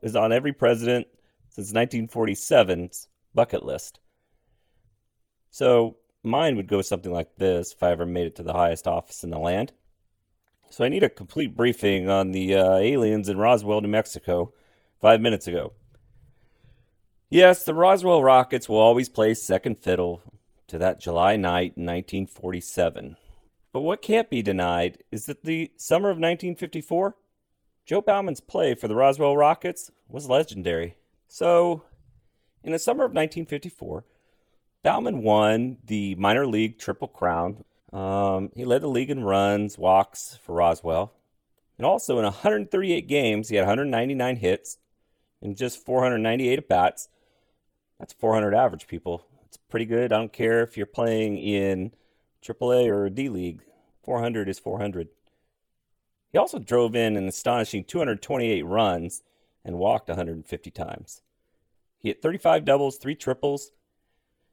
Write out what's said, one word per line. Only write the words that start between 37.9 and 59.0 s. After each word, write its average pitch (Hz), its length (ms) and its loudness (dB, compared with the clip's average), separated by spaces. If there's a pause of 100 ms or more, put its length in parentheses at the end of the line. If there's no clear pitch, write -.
Um, 98 640 -2
he 120 80 -10
led 127 200 0
the 156 40 -4
league 131 220 -2
in 135 140 -6
runs, 101 520 0
walks - 680 0
for 87 100 -14
Roswell. 85 640 0 (640)
And 123 80 0
also 147 320 0
in 110 60 0
a 98 60 -2
hundred 208 380 -2
thirty-eight 185 380 -2
games, 113 420 0
he 110 60 -2
had 98 80 4
a 92 40 -2
hundred 120 180 0
ninety-nine 127 500 -2
hits 98 420 -4 (640)
and 101 160 -10
just 123 260 -8
four 127 200 0
hundred 123 160 0
ninety-eight 123 400 0
at-bats. - 500 0 (880)
That's - 160 -20
four 110 220 0
hundred 104 180 0
average, 107 320 2
people. 85 400 -10 (220)
It's - 100 -20
pretty - 280 -6
good. 113 280 -2
I 107 40 4
don't 113 140 -4
care 117 300 0
if 117 160 -6
you're 104 80 -6
playing 110 540 -2
in 98 520 -2 (480)
triple 123 320 -4
A 123 160 4
or 101 200 0
a - 20 -4
D 131 200 -6
League. 90 340 -8 (400)
Four 123 180 -4
hundred 113 260 -4
is 95 120 -8
four 98 180 -8
hundred. 92 300 -6 (1200)
He - 60 0
also 208 220 0
drove 117 360 0
in 110 220 0
an 95 100 -4
astonishing 104 560 -4
two - 140 -6
hundred 131 240 -2
twenty-eight 113 420 -4
runs 90 600 -2 (420)